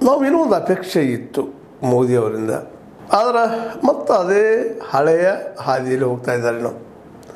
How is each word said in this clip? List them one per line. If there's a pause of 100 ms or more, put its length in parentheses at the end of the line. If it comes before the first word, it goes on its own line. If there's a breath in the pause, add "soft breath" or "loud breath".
ನಾವು
ಇನ್ನೂ
ಒಂದು
ಅಪೇಕ್ಷೆ
ಇತ್ತು (420)
ಮೋದಿ
ಅವರಿಂದ. (600)
ಆದ್ರೆ (160)
ಮತ್ತೆ
ಅದೇ (120)
ಹಳೆಯ (280)
ಹಾದಿಯಲ್ಲಿ
ಹೋಗ್ತಾ
ಇದ್ದಾರೆ.
ನಾವು (480 loud breath)